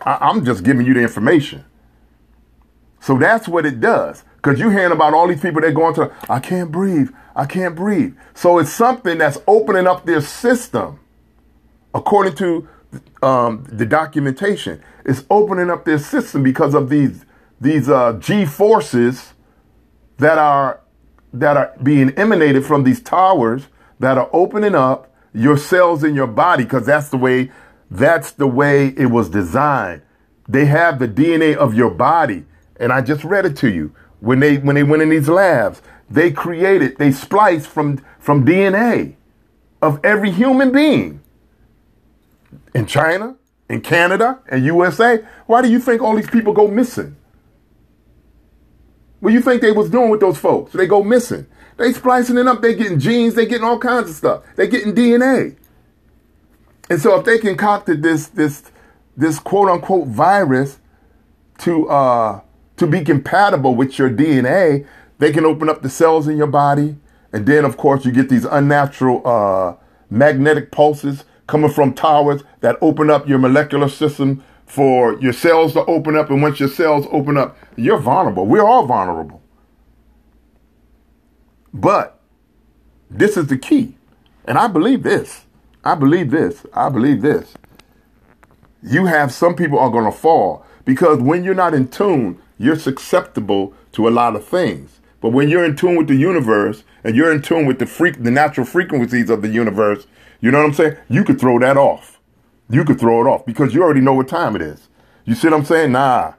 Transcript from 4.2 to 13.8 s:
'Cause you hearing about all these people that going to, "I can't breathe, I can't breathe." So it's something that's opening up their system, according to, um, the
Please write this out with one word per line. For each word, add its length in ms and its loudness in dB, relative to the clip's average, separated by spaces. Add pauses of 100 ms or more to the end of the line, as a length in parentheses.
'Cause 180 0
you 120 0
hearing 200 2
about 220 2
all 140 2
these 120 -2
people 220 -2
that 140 0
going 180 0
to, 160 -2 (220)
"I 80 -2
can't 320 -6
breathe, 400 -2 (240)
I 100 -4
can't 300 -6
breathe." 400 -2 (180)
So 240 2
it's 160 0
something 460 0
that's 180 0 (100)
opening 380 2
up 220 0
their 140 0
system, 800 -4 (920)
according 480 -2
to, 260 -4 (540)
um, 500 0
the 140 -4